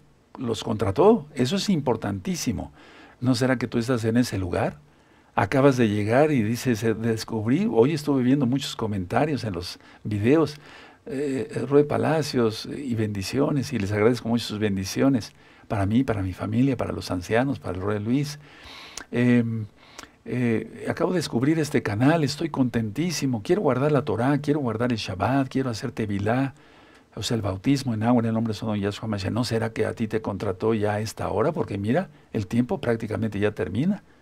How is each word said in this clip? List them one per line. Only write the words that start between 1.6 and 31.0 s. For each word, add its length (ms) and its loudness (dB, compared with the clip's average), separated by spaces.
importantísimo. 1000 -2
¿No 140 2
será 240 2
que 100 -4
tú 120 -2
estás 260 0
en 120 2
ese 200 2
lugar? 400 -2
Acabas 420 4
de 120 4
llegar 420 2
y 100 2
dices, 420 -2
eh, 100 2
"Descubrí", 800 -2
hoy 220 6
estuve 300 0
viendo 220 4
muchos 300 -2
comentarios 680 -2
en 100 -4
los 260 -8
videos, 560 2
eh, 460 -4
eh, 160 -4
Roy 160 6
Palacios, 840 0
eh, 180 -8
y 120 -4
bendiciones, 760 -2
y 80 -2
les 120 -2
agradezco 360 2
mucho 180 0
sus 140 -6
bendiciones, 760 0
para 180 -2
mí, 180 2
para 180 -2
mi 120 -4
familia, 440 0
para 140 -4
los 200 -6
ancianos, 480 0
para 180 -8
el 60 -6
Roy 160 -2
Luis. 400 -2
Em, 540 2
eh, 640 -2
acabo 220 0
de 60 0
descubrir 420 0
este 220 0
canal, 420 4
estoy 260 -2
contentísimo, 960 -2
quiero 180 2
guardar 300 2
la 120 2
Torá, 360 0
quiero 200 0
guardar 320 2
el 60 0
Shabbat, 520 0
quiero 200 -2
hacer 220 -6
Tevilá, 640 -2
o 80 -8
sea, 120 -2
el 60 -2
bautismo 520 0
en 100 -2
agua 180 4
en 60 0
el 60 0
nombre 200 0
de 260 -4
Yahshua 280 -2
Mashiach. 240 -2
¿No 120 0
será 280 -2
que 140 -2
a 80 -4
ti 140 -4
te 140 -2
contrató 520 -2
ya 200 0
a 60 -2
esta 300 -6